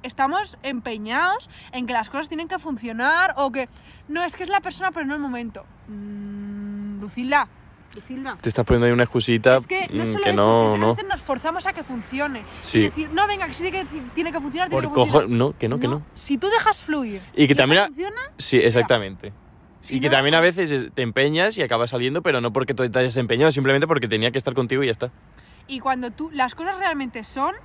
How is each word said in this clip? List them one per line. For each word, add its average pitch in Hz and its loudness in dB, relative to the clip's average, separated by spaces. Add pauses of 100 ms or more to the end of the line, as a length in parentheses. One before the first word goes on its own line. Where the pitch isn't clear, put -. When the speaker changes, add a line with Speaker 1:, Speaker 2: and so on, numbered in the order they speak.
Speaker 1:
Estamos 277 -2
empeñados 262 -4 (220)
en 247 -6
que 247 -6
las 226 -2
cosas 302 -6
tienen 330 -8
que 370 -6
funcionar 269 0
o 277 0
que, 254 -6 (400)
"No, 330 -4
es 339 -6
que 370 -10
es 349 -8
la 392 2
persona, 370 -6
pero 311 -6
no 294 -4
el 302 -6
momento". 240 -8 (220)
Mm, 202 -12 (540)
Lucilda, 254 -2 (460)
Lucilda. 254 -12
Speaker 2:
Te 113 -2
estás 113 0
poniendo 120 4
ahí 120 6
una 120 4
excusita, 120 4
Speaker 1:
Es 123 -2
que 381 -4
no 113 -2
Speaker 2:
mm, 113 -2
Speaker 1:
solo 107 -2
Speaker 2:
que 104 2
Speaker 1:
eso, 101 2
Speaker 2:
no, 113 6
Speaker 1:
es 110 6
que 104 4
a - 0 (100)
Speaker 2:
no. 117 4
Speaker 1:
veces 392 -8
nos 392 -4
forzamos 330 -4
a 381 -2
que 320 -8
funcione. 262 -6 (180)
Speaker 2:
Sí. - 2
Speaker 1:
Y - 8
decir, 302 0
"No, 381 4
venga, 381 -4
que 269 -10
sí 359 -4
que 370 -4
ti-, 294 -12 (120)
tiene 330 -4
que 311 -6
funcionar, 302 -4
tiene - 0
Speaker 2:
Por 294 -6
Speaker 1:
que 294 2
funcionar". 113 4
Speaker 2:
cojo-, 120 -2
no, - 0
que 113 -2
no, 143 -2
que - 0
no. - -2 (140)
Speaker 1:
Si - -8
tú 370 -4
dejas 440 2
fluir 240 -6 (120)
Speaker 2:
Y - -10
que 143 4
Speaker 1:
y - 8
eso - 6
Speaker 2:
también 143 6
a-, - 4
Speaker 1:
funciona, 359 -8 (220)
Speaker 2:
sí, - 0
Speaker 1:
mira. 117 6
Speaker 2:
exactamente. 107 0 (480)
Speaker 1:
Si - -6
Speaker 2:
Y - 0
que 139 0
Speaker 1:
no - 4
Speaker 2:
también 139 4
a 165 6
veces 170 2
es-, 131 -2
te 131 -2
empeñas 156 2
y 180 -2
acabas 117 0
saliendo, 127 -2
pero 135 0
no 117 -2
porque 127 -2
tú 123 0
te 127 0
hayas 123 2
empeñado, 123 4
simplemente 139 2
porque 135 0
tenía 110 0
que 127 -4
estar 123 -4
contigo 131 0
y 131 0
ya 117 0
está. 123 -4 (560)
Speaker 1:
Y 262 -8
cuando 247 -4
tú, 311 -10
las 262 -2
cosas 370 -6
realmente 277 -4
son, 294 -4